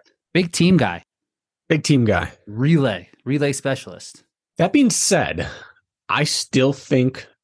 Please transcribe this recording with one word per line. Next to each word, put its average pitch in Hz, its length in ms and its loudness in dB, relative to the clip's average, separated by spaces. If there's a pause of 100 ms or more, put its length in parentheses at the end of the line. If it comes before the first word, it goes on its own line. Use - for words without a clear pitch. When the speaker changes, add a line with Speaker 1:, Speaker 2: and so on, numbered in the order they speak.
(340)
Speaker 1:
Big 170 180 -2
team 180 260 4
guy. 90 260 -2 (640)
Speaker 2:
Big 160 140 0
team 139 220 2
guy. 90 260 0 (160)
Speaker 1:
Relay. 120 600 0 (140)
Relay 143 300 -2
specialist. - 680 -10 (340)
Speaker 2:
That 170 160 0
being 277 160 4
said, - 580 -2 (600)
I 131 160 0
still - 480 0
think 127 540 -2 (160)